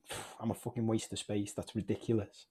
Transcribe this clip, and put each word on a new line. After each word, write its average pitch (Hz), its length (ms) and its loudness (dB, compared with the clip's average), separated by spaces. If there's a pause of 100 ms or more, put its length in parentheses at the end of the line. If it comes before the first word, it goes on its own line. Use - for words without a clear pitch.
(400)
"I'm 113 120 2
a - 20 2
fucking - 320 -2
waste 113 260 2
of 98 80 -4
space, 104 340 0
that's - 220 -4
ridiculous," 107 760 0